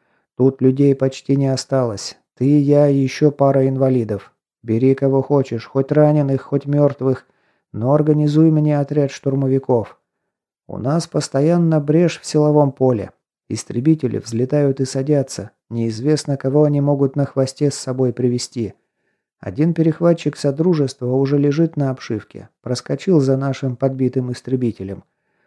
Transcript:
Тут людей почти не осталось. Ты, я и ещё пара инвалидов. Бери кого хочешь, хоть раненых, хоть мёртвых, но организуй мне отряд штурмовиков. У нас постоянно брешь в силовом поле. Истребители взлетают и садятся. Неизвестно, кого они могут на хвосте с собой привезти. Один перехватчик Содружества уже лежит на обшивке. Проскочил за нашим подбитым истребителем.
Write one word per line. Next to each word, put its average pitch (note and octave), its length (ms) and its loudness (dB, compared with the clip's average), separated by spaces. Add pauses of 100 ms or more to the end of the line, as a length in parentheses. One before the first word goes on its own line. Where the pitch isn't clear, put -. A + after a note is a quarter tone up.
(380)
Тут C3 240 2
людей C3+ 320 4
почти C3+ 420 -2
не C#3 120 0
осталось. B2+ 680 -4 (200)
Ты, C#3+ 200 4
я C#3+ 300 4
и C#3 80 2
ещё C3+ 340 0
пара C3+ 380 2
инвалидов. C3 640 -2 (300)
Бери A#2+ 320 2
кого C3+ 260 0
хочешь, C3 460 -2
хоть C3+ 260 -2
раненых, D3+ 480 2
хоть C#3+ 240 -4
мёртвых, C#3 640 0 (460)
но A#2 200 0
организуй D3+ 580 4
мне D3+ 300 2
отряд C#3+ 300 -2
штурмовиков. C3+ 920 -2 (640)
У - 120 -12
нас C#3+ 280 -2
постоянно D#3+ 720 0
брешь D#3 380 0
в - 60 -20
силовом D3 480 2
поле. A#2+ 380 0 (400)
Истребители B2+ 640 -2
взлетают B2+ 640 -2
и C3 60 0
садятся. C3+ 640 -4 (180)
Неизвестно, A#2 720 -4
кого C#3+ 260 2
они D3 160 2
могут C#3 340 0
на C#3+ 120 0
хвосте C3+ 440 -2
с - 40 -10
собой B2+ 400 -4
привезти. B2 580 -4 (680)
Один C#3+ 320 -2
перехватчик D#3+ 640 0
Содружества D3 720 -2
уже C3+ 320 0
лежит D3 400 0
на C#3 120 -2
обшивке. A2 600 -10 (100)
Проскочил C#3+ 600 0
за C3+ 180 2
нашим C3+ 360 -4
подбитым C3 580 -2
истребителем. A2+ 720 -6 (440)